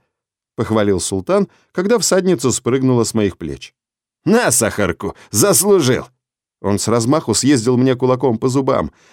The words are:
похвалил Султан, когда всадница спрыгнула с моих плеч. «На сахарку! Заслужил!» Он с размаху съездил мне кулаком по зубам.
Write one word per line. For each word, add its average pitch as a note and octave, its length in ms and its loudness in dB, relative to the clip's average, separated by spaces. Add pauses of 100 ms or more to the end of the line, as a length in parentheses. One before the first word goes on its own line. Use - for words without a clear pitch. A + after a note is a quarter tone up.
(560)
похвалил G#2 440 0
Султан, E3+ 480 -2 (240)
когда G3+ 260 0
всадница F3+ 540 0
спрыгнула B2+ 520 0
с - 100 -4
моих G#2 240 -2
плеч. C#2+ 360 -12 (520)
«На G3+ 260 2
сахарку! G2+ 640 -2 (160)
Заслужил!» E3+ 760 2 (540)
Он G2+ 160 0
с - 100 -4
размаху A#2+ 460 0
съездил B2+ 440 2
мне B2+ 180 2
кулаком B2+ 420 0
по C3+ 100 -2
зубам. B2+ 440 0 (220)